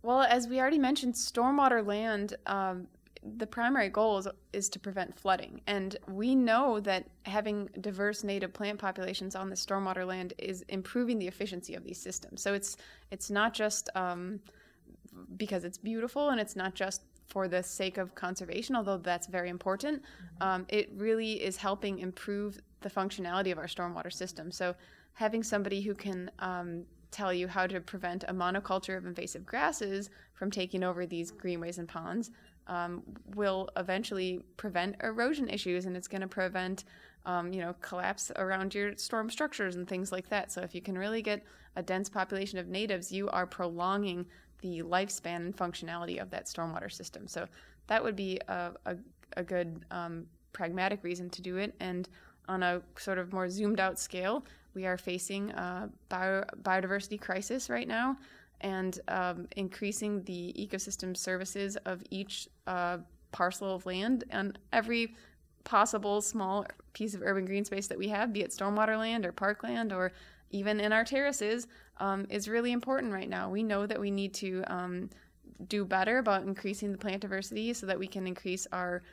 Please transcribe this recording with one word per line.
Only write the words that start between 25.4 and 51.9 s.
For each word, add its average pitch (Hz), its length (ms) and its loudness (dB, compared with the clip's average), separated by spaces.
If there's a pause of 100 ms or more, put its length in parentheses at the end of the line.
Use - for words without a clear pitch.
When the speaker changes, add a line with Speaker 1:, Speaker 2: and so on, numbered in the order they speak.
Speaker 1:
somebody 202 380 0
who 202 140 -2
can, 185 340 -4 (100)
um, 175 460 -4 (240)
tell 190 240 0
you 180 140 0
how 185 180 2
to 185 140 -2
prevent 180 480 -6
a 185 60 -2
monoculture 185 640 0
of 180 80 -6
invasive 180 400 -8
grasses 214 640 0 (240)
from 196 180 -2
taking 185 320 0
over 180 220 0
these 170 260 -4
greenways 175 460 -4
and 170 100 -6
ponds, 175 440 -4 (360)
um, 175 340 -4 (320)
will 196 440 2
eventually 185 640 0 (160)
prevent 185 440 0
erosion 240 460 2
issues, 180 380 0
and 180 100 -2
it's 180 140 -8
gonna 190 180 -2
prevent, 185 560 -2 (420)
um, 180 280 0
you 185 80 -2
know, 175 180 -4
collapse 190 560 -2
around 190 400 0
your 202 220 0
storm 226 320 0
structures 208 480 0
and 180 100 -6
things 190 240 -2
like 185 160 -4
that. 202 240 0
So 180 100 -4
if 180 140 -6
you 175 60 -6
can 185 160 -2
really 214 240 0
get 208 240 0 (320)
a 185 40 -4
dense 185 280 0
population 196 500 -2
of 180 80 -6
natives, 190 420 -2
you 196 200 -2
are 180 180 2
prolonging 180 800 -2 (360)
the 170 200 -4
lifespan 175 560 0
and 175 180 -4
functionality 175 640 -4
of 185 100 -8
that - 140 -6
stormwater - 460 -4
system. - 360 -12
So - 200 -6 (400)
that 220 160 4
would 214 120 0
be 190 320 -2
a, 175 240 -2 (140)
a, 180 100 -2 (420)
a 180 60 -2
good, 175 480 -2
um, 170 340 -6 (280)
pragmatic 190 500 0
reason 175 260 -4
to 180 120 -12
do 185 160 -4
it. 202 220 -2
And 180 300 -2 (380)